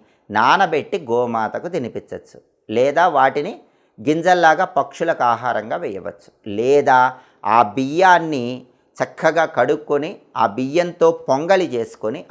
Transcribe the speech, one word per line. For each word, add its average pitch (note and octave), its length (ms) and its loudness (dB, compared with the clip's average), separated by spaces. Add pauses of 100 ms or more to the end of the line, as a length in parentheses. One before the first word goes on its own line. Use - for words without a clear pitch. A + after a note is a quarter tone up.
(300)
నానబెట్టి D3+ 680 0 (100)
గోమాతకు A#2 600 -2
తినిపించవచ్చు, A#2 680 -10 (320)
లేదా C#3 380 2
వాటిని C#3+ 440 2 (480)
గింజల్లాగా E3 640 2
పక్షులకు D#3+ 580 -4
ఆహారంగా A#2 540 -2
వేయవచ్చు, F#2+ 520 -12 (180)
లేదా B2+ 520 4 (460)
ఆ G#2+ 120 2 (180)
బియ్యాన్ని D#3 720 2 (520)
చక్కగా D#3+ 480 -2
కడుక్కొని D3 680 -2 (260)
ఆ - 100 2
బియ్యంతో E3 600 -2 (140)
పొంగలి E3 520 0
చేసుకొని, A2+ 580 -6